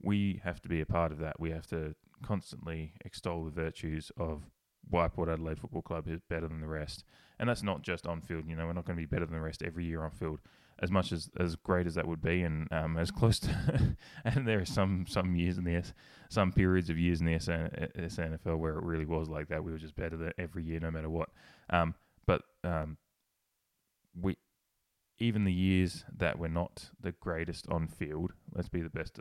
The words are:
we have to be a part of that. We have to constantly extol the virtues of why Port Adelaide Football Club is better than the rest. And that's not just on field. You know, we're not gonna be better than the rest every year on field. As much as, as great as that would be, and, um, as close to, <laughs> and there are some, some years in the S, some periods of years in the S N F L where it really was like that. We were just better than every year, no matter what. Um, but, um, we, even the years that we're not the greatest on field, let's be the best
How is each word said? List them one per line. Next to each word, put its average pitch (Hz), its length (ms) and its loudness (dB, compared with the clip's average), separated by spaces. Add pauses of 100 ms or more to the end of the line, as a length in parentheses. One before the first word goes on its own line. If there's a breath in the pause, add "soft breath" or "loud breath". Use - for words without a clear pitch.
we 101 420 2
have 87 160 -4
to - 80 -14
be 82 140 0
a 76 40 -2
part 85 260 2
of 76 80 -8
that. 78 200 -6
We 80 120 -2
have 80 160 -6
to 78 260 -4 (280)
constantly 82 720 -6 (100)
extol 85 420 -6
the 80 60 -6
virtues 78 680 -4
of 80 240 -4 (480)
why 85 180 4
Port 82 200 0
Adelaide 80 320 -2
Football 85 220 -6
Club 82 260 -6
is 82 120 -4
better 82 280 -4
than 80 120 -6
the 78 60 -6
rest. 78 380 -6 (340 loud breath)
And 117 100 0
that's 120 140 0
not 95 200 -2
just 87 240 -4
on 85 140 -4
field. 80 260 -6
You 82 100 -6
know, 82 100 -2
we're 85 60 -2
not 87 120 -4
gonna 90 120 -4
be 82 100 -4
better 85 180 0
than 82 100 -6
the 80 60 -4
rest 80 220 -6
every 85 220 -4
year 82 180 -2
on 78 80 -4
field. 78 300 -4 (400 loud breath)
As 90 100 0
much 92 220 4
as, 80 260 -4
as 87 160 2
great 90 320 2
as 82 80 -2
that 80 140 0
would 82 120 -2
be, 85 220 2
and, 78 300 0
um, 80 240 0
as 87 160 0
close 113 280 6
to, - 560 2 (140)
<laughs> - 140 -18
and 120 240 2
there 110 100 4
are 92 60 2
some, 95 420 2
some 92 300 2
years 87 200 4
in 90 60 -2
the 85 140 2
S, 90 160 -2 (360 loud breath)
some 95 220 4
periods 92 400 6
of 82 80 2
years 85 220 4
in 82 60 4
the 82 80 4
S 80 140 0
N 82 840 -2
F - 120 -8
L 82 100 2
where 80 180 0
it 78 80 -4
really 82 220 0
was 80 240 0
like 76 200 -6
that. 78 140 -2
We 85 80 -4
were 80 80 -6
just 78 160 -12
better 82 220 -4
than 82 200 -4
every 82 280 -6
year, 82 160 -2
no 82 100 -2
matter 80 180 -4
what. 80 200 -2 (420 loud breath)
Um, 85 240 4 (320 soft breath)
but, 92 160 6 (220)
um, 78 320 -2 (1200)
we, 92 160 0 (800)
even 107 260 2
the 95 80 6
years 92 520 4 (120)
that 82 220 0
we're 82 100 -2
not - 420 -4 (100)
the 90 120 -4
greatest 82 560 -4
on 82 180 2
field, 78 460 -4 (200)
let's 87 160 -4
be 87 120 -2
the 82 100 -6
best - 300 -8